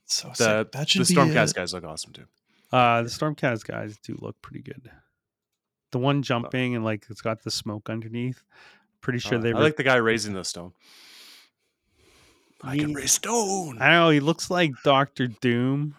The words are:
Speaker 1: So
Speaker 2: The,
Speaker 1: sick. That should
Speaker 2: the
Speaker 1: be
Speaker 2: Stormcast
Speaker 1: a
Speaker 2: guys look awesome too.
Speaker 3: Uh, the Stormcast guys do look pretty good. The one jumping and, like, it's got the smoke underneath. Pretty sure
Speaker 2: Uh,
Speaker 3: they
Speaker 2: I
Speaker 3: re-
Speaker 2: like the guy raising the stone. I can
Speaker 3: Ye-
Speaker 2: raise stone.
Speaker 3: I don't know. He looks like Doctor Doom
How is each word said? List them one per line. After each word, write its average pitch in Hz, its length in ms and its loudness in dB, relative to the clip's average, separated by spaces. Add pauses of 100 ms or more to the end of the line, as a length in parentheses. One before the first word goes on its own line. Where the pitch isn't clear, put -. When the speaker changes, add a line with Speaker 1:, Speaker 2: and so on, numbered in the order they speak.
Speaker 1:
So - 220 -4
Speaker 2:
The, 127 60 -16 (280)
Speaker 1:
sick. - 100 -8
That 143 160 -6
should 190 160 2
Speaker 2:
the 180 100 2
Speaker 1:
be 156 60 8
Speaker 2:
Stormcast 156 300 4
Speaker 1:
a - 40 -6
Speaker 2:
guys 87 200 -6
look 87 100 -10
awesome 78 300 -12
too. - 100 -20 (480)
Speaker 3:
Uh, 120 300 4
the 117 80 -6
Stormcast 147 560 -2
guys 110 320 -10
do - 240 -12
look 110 180 -12
pretty - 220 -18
good. - 280 -18 (1000)
The 131 60 -4
one 139 240 2
jumping 123 520 -2
and, 113 100 -4
like, 110 260 -4
it's 107 100 -16
got 110 220 -6
the 113 80 -10
smoke 107 400 -8
underneath. 117 520 -8 (600)
Pretty 123 160 -2
sure 120 200 0
Speaker 2:
Uh, - 40 2
Speaker 3:
they 117 80 2
Speaker 2:
I 113 80 0
Speaker 3:
re- 135 60 4
Speaker 2:
like 151 120 4
the 135 80 -4
guy 131 120 4
raising 113 360 2
the 92 120 -8
stone. 87 280 -10 (1900)
I 135 160 -4
can 151 120 -2
Speaker 3:
Ye- 147 40 -6
Speaker 2:
raise 135 180 -4
stone. 196 680 -2
Speaker 3:
I 127 80 2
don't 160 80 8
know. 165 140 6
He 147 100 6
looks 156 300 -2
like 175 220 2 (100)
Doctor 135 440 2
Doom 127 720 0